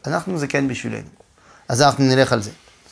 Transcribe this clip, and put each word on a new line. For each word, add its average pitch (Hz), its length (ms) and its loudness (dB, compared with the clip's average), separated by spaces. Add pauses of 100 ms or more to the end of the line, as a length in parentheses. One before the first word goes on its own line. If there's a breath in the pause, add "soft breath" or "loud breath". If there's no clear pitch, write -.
אנחנו, 170 320 -4
זה 143 80 -4
כן 139 220 -2
בשבילנו. 110 400 -8 (600 soft breath)
אז 123 140 2
אנחנו 139 220 4
נלך 131 280 4
על 113 100 0
זה. 104 80 -10 (420 soft breath)